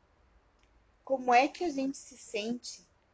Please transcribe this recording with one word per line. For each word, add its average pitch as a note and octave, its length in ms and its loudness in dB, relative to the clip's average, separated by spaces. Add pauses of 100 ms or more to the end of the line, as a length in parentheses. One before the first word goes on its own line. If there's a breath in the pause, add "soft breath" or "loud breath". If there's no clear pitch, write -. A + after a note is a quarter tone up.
(1040)
Como B3+ 300 2
é F4+ 140 8
que - 180 -4
a E4+ 40 0
gente C4+ 280 -2
se - 180 -18
sente - 720 -8 (260)